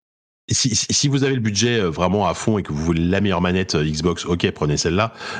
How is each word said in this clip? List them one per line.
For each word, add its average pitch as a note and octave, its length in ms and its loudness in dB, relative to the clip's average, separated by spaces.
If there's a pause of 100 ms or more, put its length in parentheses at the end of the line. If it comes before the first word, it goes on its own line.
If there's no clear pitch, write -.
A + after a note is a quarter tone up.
(520)
si, A#2 240 0
si, - 140 -2
si - 180 0
vous C#3 160 2
avez C3+ 120 2
le B2 60 -2
budget, A2 380 0
euh, F2+ 100 2
vraiment F2+ 380 2
à E2 60 2
fond A2 240 0
et F#2 60 0
que - 80 -8
vous D2 120 -4
voulez E2 200 2
la F#2+ 180 2
meilleure F#2 200 2
manette, F#2 340 0
euh, D#2 80 2
Xbox, D#2+ 420 -2
ok, E2+ 260 0
prenez D2 260 -2
celle-là. G#2 360 0 (260)